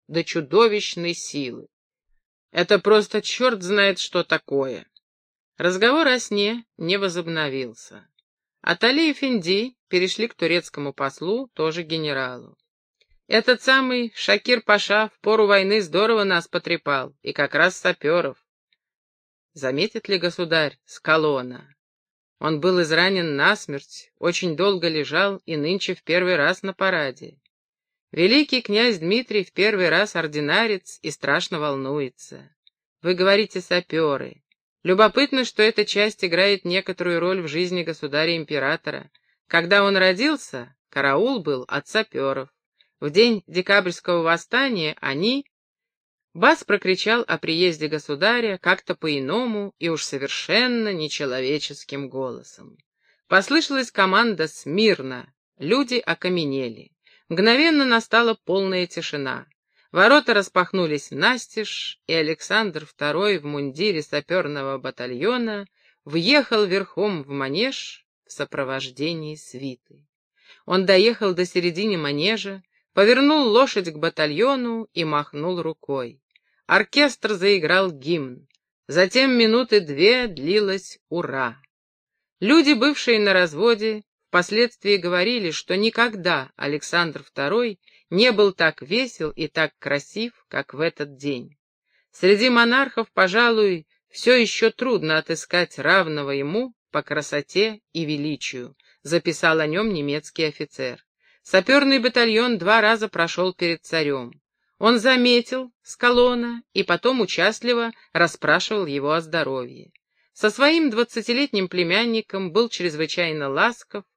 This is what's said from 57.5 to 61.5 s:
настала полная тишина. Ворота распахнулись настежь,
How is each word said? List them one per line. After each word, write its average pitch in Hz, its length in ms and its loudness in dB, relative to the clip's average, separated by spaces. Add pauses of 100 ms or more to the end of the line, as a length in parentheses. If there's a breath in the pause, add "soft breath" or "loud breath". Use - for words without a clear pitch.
настала 233 580 2
полная 185 440 -2
тишина. 135 640 -8 (440)
Ворота 233 400 6
распахнулись 180 760 -2
настежь, 214 960 -4